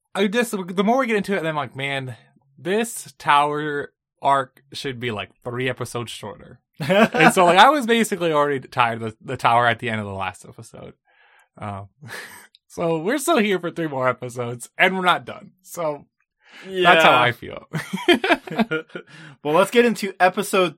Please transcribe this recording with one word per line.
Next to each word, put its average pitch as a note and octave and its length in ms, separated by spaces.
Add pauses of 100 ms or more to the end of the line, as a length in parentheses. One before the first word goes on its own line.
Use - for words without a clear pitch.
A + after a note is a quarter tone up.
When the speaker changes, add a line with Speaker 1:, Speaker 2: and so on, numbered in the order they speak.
(140)
Speaker 1:
I G3+ 120
just, A3+ 260
the F#3 320
more A#3 140
we C4 80
get A3 100
into G3 180
it, - 80
then D#3+ 80
I'm D#3 60
like, C3+ 200
"Man, C3+ 400 (420)
this G3+ 600
Tower D3 760 (280)
arc C#3 420 (100)
should C3 280
be, A#2+ 100
like, G2 200 (140)
three B2 240
episodes A#2+ 420
shorter." - 540
Speaker 2:
<laughs> - 160
Speaker 1:
And F3+ 520
so, F#3 120
like, F3 140
I A#3+ 120
was C#4+ 160
basically G#3 460
already D3 340
tired A#2 360
of A2 80
the, - 60 (160)
the B2+ 40
Tower A#2+ 300
at A#2 120
the A#2+ 100
end A2 120
of G#2 60
the G2+ 60
last F#2+ 320
episode. - 500 (640)
Um, G2+ 320 (400)
<laughs> - 380
so E3 320
we're G#3 200
still D#4+ 200
here G3+ 220
for E3+ 100
three E3 160
more C3 220
episodes, B2 680
and F#3 200
we're F#3 80
not D#3+ 200
done. - 280 (100)
So D3+ 440 (600)
that's F3+ 380
how E3 80
Speaker 2:
Yeah. D3 100
Speaker 1:
I B2 100
feel. - 340 (420)
<laughs> F4 240 (160)
Speaker 2:
<laughs> D#3+ 920
Well, D3 120
let's F#3+ 160
get A#3+ 140
into G3+ 360
episode F#3 580